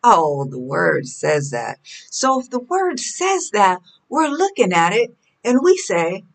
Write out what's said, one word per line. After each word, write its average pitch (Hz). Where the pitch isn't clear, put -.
Oh, 156
the 139
word 147
says 147
that. 117
So 262
if 254
the 247
word 359
says 359
that, 185
we're 294
looking 294
at 170
it 240
and 247
we 370
say 175